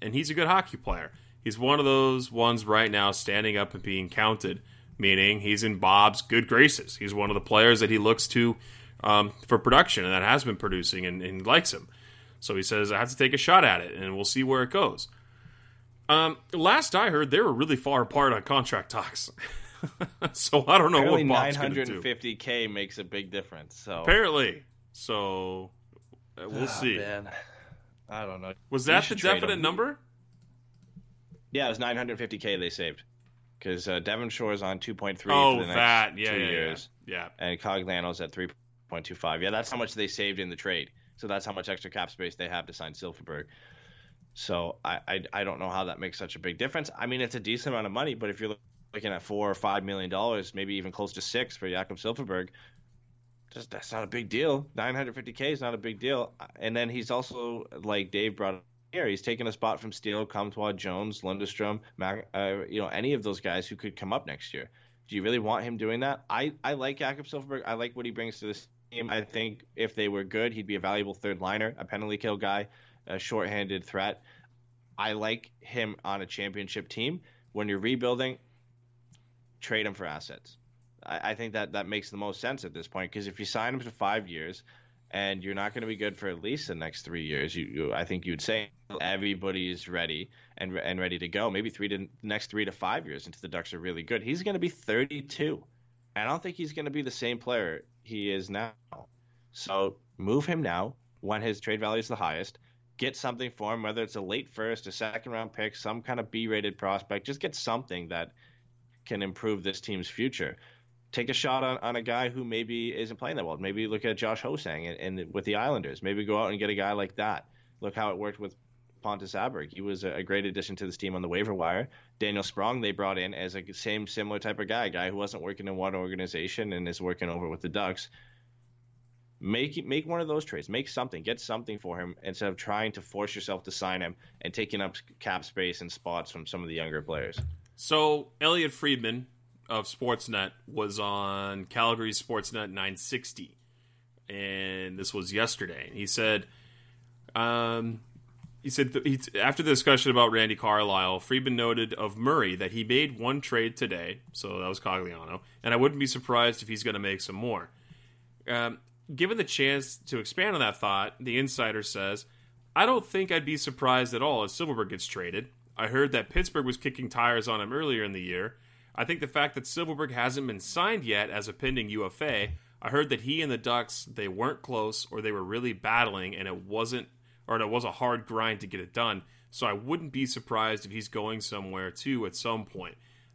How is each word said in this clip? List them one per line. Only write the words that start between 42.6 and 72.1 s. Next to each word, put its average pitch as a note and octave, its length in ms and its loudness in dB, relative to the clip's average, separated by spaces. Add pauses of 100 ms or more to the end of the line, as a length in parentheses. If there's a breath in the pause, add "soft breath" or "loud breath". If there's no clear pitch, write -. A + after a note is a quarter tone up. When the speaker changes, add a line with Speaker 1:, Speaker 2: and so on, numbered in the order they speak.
Speaker 2:
to F2 60 -14
sign D#2 220 -12
Silfverberg. D2+ 500 -10 (920 soft breath)
So F2 500 -4
I, E2+ 220 -2
I, F#2 260 -2
I G2+ 120 -2
don't D#2+ 160 -4
know F#2 80 -4
how F#2+ 160 -2
that F2 160 -8
makes F#2 180 -8
such F2+ 180 -10
a - 20 -12
big F2 200 -6
difference. D3 400 -4
I A#2 80 -4
mean, B2+ 140 -2
it's A#2+ 140 -4
a A#2+ 60 -6
decent A#2 340 -4
amount A2 120 -2
of F#2+ 60 -6
money, C3 220 -2
but G#2+ 160 -6
if G2+ 100 -8
you're G#2+ 160 -4 (380)
looking G#2+ 180 -4
at F2 100 -6
four G#2 280 -2
or F#2+ 40 0
five G2 300 0
million F#2+ 260 -4
dollars, A2 440 0
maybe G2 220 -4
even F#2+ 140 -6
close G2+ 220 -6
to F#2+ 80 -10
six A#2+ 360 -4
for F#2+ 120 -6
Jakob F#2 300 -4
Silfverberg, G#2 500 -4 (1040 soft breath)
just, A#2+ 180 -14
that's G#2 220 -10
not A2+ 100 -4
a G2+ 40 -6
big A2 240 -6
deal. C#3 440 2
Nine B2 200 -2
hundred C3 200 -4
fifty A#2+ 200 -12
K C#3 180 -2
is C3+ 80 -4
not A#2+ 140 -2
a A2 40 -2
big G#2+ 220 -8
deal. B2+ 320 0 (240)
And A2 180 -2
then A#2 140 0
he's A#2+ 220 -6
also, A#2+ 560 -4 (180)
like G2+ 260 0
Dave G#2 260 0
brought F#2+ 180 0
up F2+ 100 -12 (280)
here, E3+ 140 0
he's G2 160 0
taken A#2 240 -2
a A2 60 -2
spot A2 280 0
from G#2+ 120 -10
Steele, G#2 340 -2
Comtois, G#2 460 -2
Jones, G2 480 -4
Lundestrom, G2+ 600 -2 (180 soft breath)
Mac-, G2 360 -4
uh, G2 340 0
you G#2 120 -4
know, G2 80 -2
any A#2 240 -2
of A#2+ 100 0
those G2+ 180 -4
guys F2+ 260 -2
who G2 100 -10
could G#2 200 -10
come G2 160 -4
up - 140 -2
next - 280 -12
year. B1 160 -10 (380 soft breath)
Do G2+ 80 -6
you F#2+ 60 -2
really A#2+ 160 2
want G#2+ 260 0
him A#2+ 120 -6
doing A2 240 -2
that? C#3 300 -2
I, C#3 220 -2 (120)
I C3+ 100 0
like C3+ 240 -4
Jakob C#3 280 -4
Silfverberg. C#3 400 -8
I A#2 80 -2
like A#2+ 220 -4
what A#2+ 100 -6
he A#2 60 -6
brings A2+ 280 -8
to G#2+ 60 -8
this G#2 200 -8 (240)
team. A#2 200 -6
I A2 120 0
think A2 420 -6 (120)
if A2 180 -2
they G#2 140 0
were G2+ 160 -2
good, A2 300 0
he'd G#2+ 120 -8
be G2+ 100 -4
a F2+ 40 -4
valuable G2+ 340 -2
third G2 260 -6
liner, G#2+ 380 0
a - 80 -10
penalty G#2 320 -6